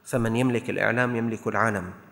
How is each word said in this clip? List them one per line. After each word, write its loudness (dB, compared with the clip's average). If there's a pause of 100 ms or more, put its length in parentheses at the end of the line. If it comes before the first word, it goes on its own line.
فمن 0
يملك 2
الإعلام 0
يملك -2
العالم. 0 (200)